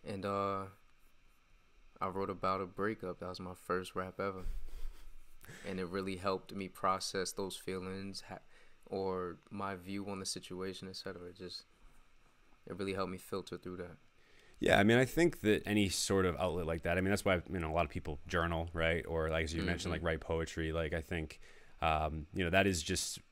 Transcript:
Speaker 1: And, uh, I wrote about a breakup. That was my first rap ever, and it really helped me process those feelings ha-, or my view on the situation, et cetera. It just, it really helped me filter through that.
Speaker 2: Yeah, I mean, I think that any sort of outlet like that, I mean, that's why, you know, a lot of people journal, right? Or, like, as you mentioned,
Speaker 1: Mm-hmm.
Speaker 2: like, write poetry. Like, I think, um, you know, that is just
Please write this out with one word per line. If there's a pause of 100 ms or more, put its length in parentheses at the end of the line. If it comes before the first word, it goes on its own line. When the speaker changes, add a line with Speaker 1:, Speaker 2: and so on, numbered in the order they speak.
Speaker 1:
And,
uh, (1400)
I
wrote
about
a
breakup.
That
was
my
first
rap
ever, (1200)
and
it
really
helped
me
process
those
feelings
ha-, (480)
or (140)
my
view
on
the
situation,
et
cetera.
It
just, (1000)
it
really
helped
me
filter
through
that. (600)
Speaker 2:
Yeah,
I
mean,
I
think
that
any
sort
of
outlet
like
that,
I
mean,
that's
why, (100)
you
know,
a
lot
of
people
journal,
right?
Or,
like,
as
you
mentioned,
Speaker 1:
Mm-hmm.
Speaker 2:
like,
write
poetry.
Like,
I
think, (420)
um,
you
know,
that
is
just (120)